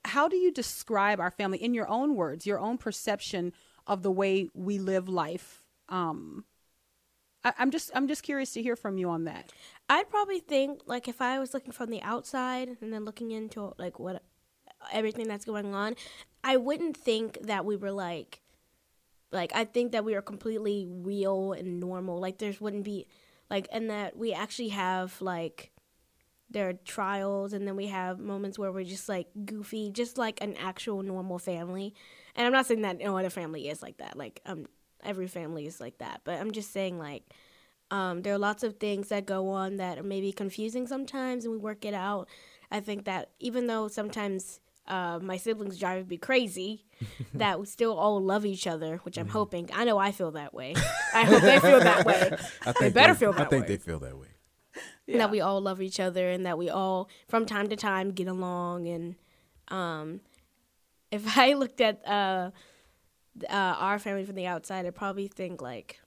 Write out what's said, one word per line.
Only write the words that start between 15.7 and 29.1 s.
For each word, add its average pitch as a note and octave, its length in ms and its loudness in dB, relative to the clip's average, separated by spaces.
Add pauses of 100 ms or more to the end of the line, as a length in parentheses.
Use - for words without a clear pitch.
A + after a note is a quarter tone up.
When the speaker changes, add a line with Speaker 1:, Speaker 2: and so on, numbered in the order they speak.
Speaker 2:
on, G#3+ 200 -2 (480)
I C4 140 4
wouldn't D4 400 0
think A3 460 -2
that G3+ 220 -2
we G#3 100 0
were, G3 160 -6
like, F3 500 -6 (920)
like, F3 240 -4
I A3+ 100 2
think A#3+ 260 0
that A3 120 0
we A3 120 0
are G3+ 80 -2
completely G#3 680 -4
real F#3+ 640 -2
and F3+ 260 -6
normal. F3+ 400 -6
Like, F#3+ 200 -6
there's G3+ 200 -6
wouldn't G#3 240 -4
be, G3+ 240 -8 (440)
like, G3 200 -2
and A3+ 200 -4
that G#3 260 -6
we A3 160 -2
actually G#3+ 360 -6
have, F#3 520 -2
like, E3+ 500 -6 (800)
there G#3 180 -2
are F3+ 60 -4
trials, G3 800 -2
and G3+ 120 -4
then G3 120 -4
we G3+ 100 -4
have F#3 320 -4
moments G3 400 -6
where G3 140 -2
we're F#3+ 100 -4
just, F#3+ 240 -10
like, F#3 200 -4 (180)